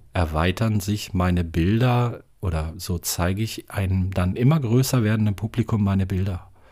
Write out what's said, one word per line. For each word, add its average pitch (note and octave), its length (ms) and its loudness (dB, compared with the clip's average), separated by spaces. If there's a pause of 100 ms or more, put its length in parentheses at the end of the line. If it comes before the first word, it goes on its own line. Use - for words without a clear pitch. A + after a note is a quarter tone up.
(120)
erweitern F#2 680 0
sich G#2 320 -4
meine F2+ 320 2
Bilder A#2 800 0 (160)
oder D#2+ 340 -4
so F2+ 240 -6
zeige F#2+ 420 -2
ich - 300 -8
einem F#2+ 400 0
dann F#2 240 0
immer C#3 240 4
größer B2+ 440 2
werdenden G#2+ 320 2
Publikum A2 460 -2
meine G2 240 2
Bilder. F#2+ 460 -4 (200)